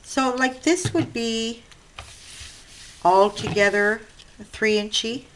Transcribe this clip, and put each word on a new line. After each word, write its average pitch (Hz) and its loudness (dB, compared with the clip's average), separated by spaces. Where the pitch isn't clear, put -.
So, 262 -2
like, 254 -2
this 359 0
would 311 -2
be 226 -4
all 196 6
together 208 0
three 214 0
inchy. 226 -4